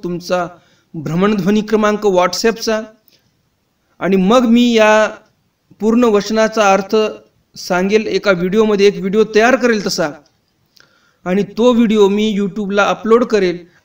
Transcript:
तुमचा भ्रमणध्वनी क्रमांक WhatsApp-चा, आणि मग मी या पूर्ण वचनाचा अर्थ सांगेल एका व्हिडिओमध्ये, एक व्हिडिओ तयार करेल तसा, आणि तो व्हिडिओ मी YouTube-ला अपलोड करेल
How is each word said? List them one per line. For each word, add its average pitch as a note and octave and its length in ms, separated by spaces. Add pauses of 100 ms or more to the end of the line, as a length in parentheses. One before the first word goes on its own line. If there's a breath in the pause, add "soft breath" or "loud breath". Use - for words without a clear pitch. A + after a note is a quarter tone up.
तुमचा F3 440 (460 soft breath)
भ्रमणध्वनी F#3 680
क्रमांक G#3 460
WhatsApp-चा, G#3+ 760 (1160 soft breath)
आणि F3 180
मग A3 300
मी A#3+ 260
या G#3+ 380 (720)
पूर्ण A3+ 240
वचनाचा A3 680
अर्थ G3 240 (600)
सांगेल G3 500
एका G3+ 260
व्हिडिओमध्ये, G3 540
एक G3+ 100
व्हिडिओ G3 280 (100)
तयार A#3 220
करेल A3 300
तसा, F3 240 (1120 soft breath)
आणि F#3 180
तो G#3 300
व्हिडिओ A3 360
मी G#3 300
YouTube-ला G3+ 460
अपलोड A3 400
करेल F#3+ 340 (260 soft breath)